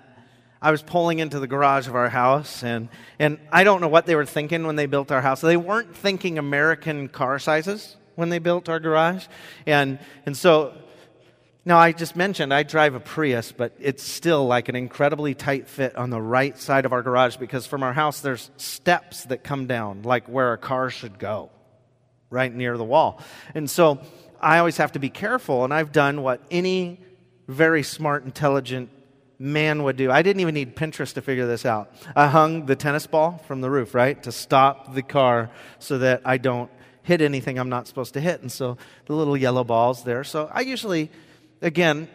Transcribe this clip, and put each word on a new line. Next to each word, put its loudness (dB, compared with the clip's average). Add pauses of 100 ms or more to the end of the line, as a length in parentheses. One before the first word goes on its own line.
(600)
I 2
was 0
pulling 0
into -4
the -4
garage 2
of -8
our 2
house, 0
and, -6 (300)
and 0 (140)
I 6
don't 6
know 0
what 6
they 2
were 2
thinking -4
when -2
they 0
built -2
our 0
house. 0
They 4
weren't -2
thinking -4
American -2
car -2
sizes -4 (200)
when -2
they -2
built -2
our -2
garage. 0 (400)
And, 2 (260)
and -4
so, 4 (920)
now 6
I 8
just -8
mentioned -2
I 4
drive 2
a -8
Prius, -2
but -6
it's -4
still, 0
like, 2
an -6
incredibly -2
tight -4
fit -4
on -6
the -6
right 0
side 0
of 0
our -2
garage 2
because -8
from -6
our -2
house -2
there's -8
steps -4
that -8
come -6
down, -6
like, -2
where 0
a -4
car -4
should -16
go, -8 (800)
right -4
near -4
the -6
wall. 2 (340)
And -6
so 4 (400)
I 6
always 2
have 0
to -8
be -4
careful, -2
and -2
I've -2
done 2
what -2
any -2 (480)
very 2
smart, -4
intelligent -2 (480)
man 0
would 0
do. 0
I 6
didn't 2
even -2
need -6
Pinterest -8
to -6
figure -2
this -4
out. -2 (220)
I 8
hung 4
the 0
tennis -2
ball 0
from -8
the -4
roof, -2
right, 2
to -10
stop 2
the -6
car 2 (280)
so -4
that 2
I 0
don't -4 (320)
hit 2
anything -2
I'm -4
not -6
supposed -10
to -6
hit. -4
And -12
so -6 (280)
the -6
little 0
yellow 0
ball's 0
there. -4
So -6
I -4
usually, -4 (480)
again, 0